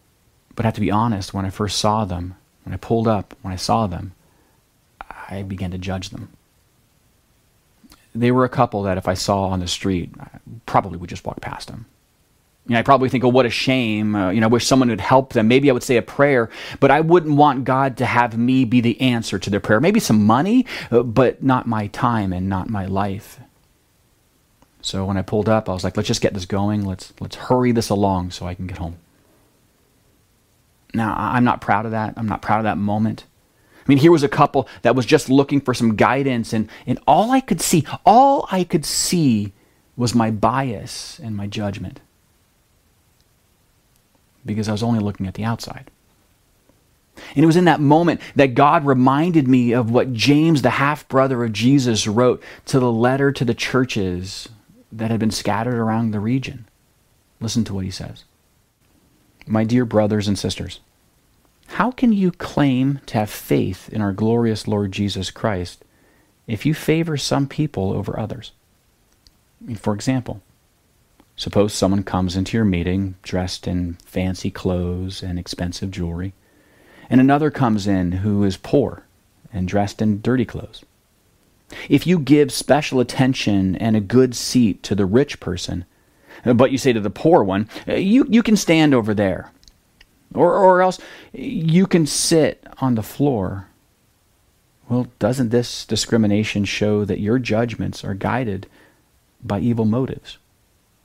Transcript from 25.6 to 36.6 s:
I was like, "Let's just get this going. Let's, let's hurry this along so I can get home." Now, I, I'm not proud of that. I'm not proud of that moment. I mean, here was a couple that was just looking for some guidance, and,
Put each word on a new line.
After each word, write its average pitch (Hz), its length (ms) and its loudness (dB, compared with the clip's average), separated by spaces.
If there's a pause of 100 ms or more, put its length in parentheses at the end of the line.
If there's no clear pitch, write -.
I 95 40 -4
was 92 120 -6
like, 92 120 -4
"Let's 107 120 -2
just 113 120 -2
get - 140 0
this 92 120 -8
going. 101 380 -2
Let's, 95 360 -10
let's 95 160 -12
hurry 123 340 0
this 117 200 -2
along 95 420 0
so - 120 -14
I 90 100 -8
can 92 120 -10
get 92 120 -12
home." 85 180 -10 (2000)
Now, 110 220 -2
I, - 220 -4
I'm 123 80 4
not 120 160 2
proud 107 240 0
of 113 80 -6
that. 110 240 -4
I'm 113 120 -6
not - 140 -6
proud 107 160 2
of 113 60 -2
that 107 120 -2
moment. 104 480 -2 (520)
I - 120 -20
mean, 139 100 6
here 165 140 8
was 151 100 4
a 143 60 0
couple 139 400 0 (140)
that 120 120 4
was 123 120 0
just - 240 2
looking 139 300 2
for 123 140 -2
some 113 220 0
guidance, 120 560 0
and, 107 160 -2 (180)